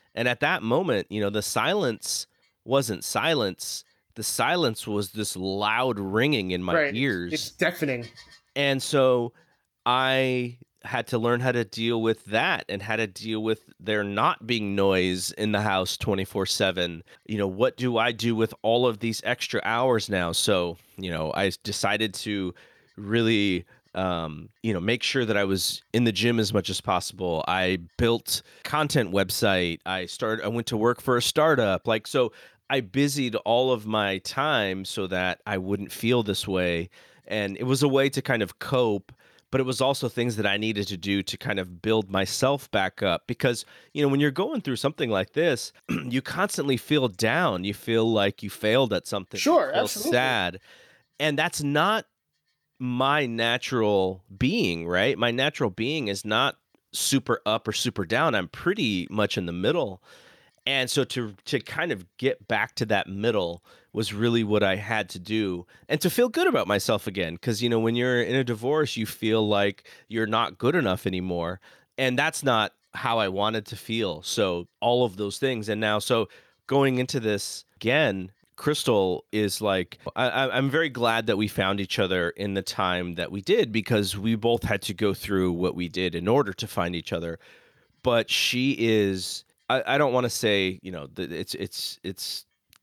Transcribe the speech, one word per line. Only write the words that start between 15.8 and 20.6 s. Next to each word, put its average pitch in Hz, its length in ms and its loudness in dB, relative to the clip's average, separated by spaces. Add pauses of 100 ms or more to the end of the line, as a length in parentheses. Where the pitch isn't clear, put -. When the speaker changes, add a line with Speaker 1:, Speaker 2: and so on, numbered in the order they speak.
Speaker 1:
twenty-four 98 500 -2
seven. 87 560 -2 (240)
You 107 120 -6
know, 101 100 2
what 110 300 0
do 123 200 0
I 117 140 2
do 117 240 0
with 110 180 0 (100)
all 120 220 4
of 110 140 0
these 113 240 -4
extra - 400 -2
hours 117 460 2
now? 87 240 0
So, 87 440 0 (200)